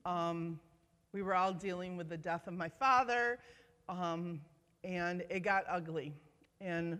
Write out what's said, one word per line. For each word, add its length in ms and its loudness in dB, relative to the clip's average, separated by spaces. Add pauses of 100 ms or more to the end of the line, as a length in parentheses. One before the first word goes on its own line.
Um, 540 0 (540)
we 80 -2
were 120 2
all 200 4
dealing 420 -4
with 140 -6
the 80 -6
death 300 -4
of 60 -6
my 140 -4
father, 720 4 (480)
um, 540 -2 (420)
and 460 -2
it 140 0
got 260 4
ugly. 440 -4 (460)
And 400 -2